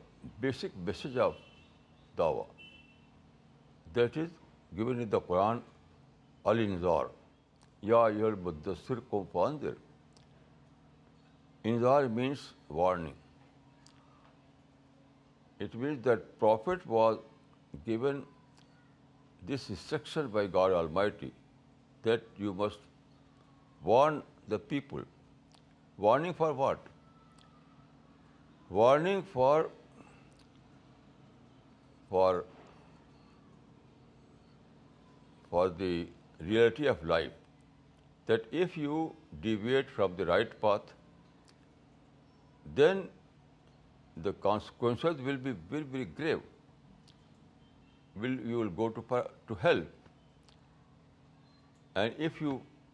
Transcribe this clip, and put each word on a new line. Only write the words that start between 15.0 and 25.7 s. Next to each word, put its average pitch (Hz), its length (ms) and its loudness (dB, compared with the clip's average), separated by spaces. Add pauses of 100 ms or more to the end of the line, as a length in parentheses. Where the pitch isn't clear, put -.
It 101 160 -10
means 127 300 -6
that 120 220 2 (120)
Prophet 113 480 2
was 110 320 4 (680)
given 127 400 -4 (1200)
this 127 240 -8
instruction 143 580 -6
by 104 180 0
God 92 260 4
Almighty 87 600 -2 (680)
that 113 200 2 (140)
you 101 180 -4
must 104 240 -4 (1040)
warn 131 400 4 (260)
the 101 100 -2
people. 104 440 -8 (920)